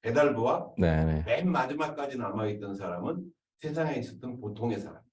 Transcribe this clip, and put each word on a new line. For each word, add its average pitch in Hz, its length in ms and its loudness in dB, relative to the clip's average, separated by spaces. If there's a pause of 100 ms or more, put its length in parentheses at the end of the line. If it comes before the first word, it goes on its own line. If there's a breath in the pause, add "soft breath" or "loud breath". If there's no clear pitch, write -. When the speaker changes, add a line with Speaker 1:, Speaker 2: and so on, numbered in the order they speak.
Speaker 1:
배달부와 120 760 4
Speaker 2:
네, 80 280 6
네. 78 200 2
Speaker 1:
맨 160 260 2
마지막까지 143 680 -2
남아있던 104 580 -4
사람은 95 480 -4 (360)
세상에 151 380 -2
있었던 123 440 -8
보통의 104 380 -2
사람. - 200 -12 (140)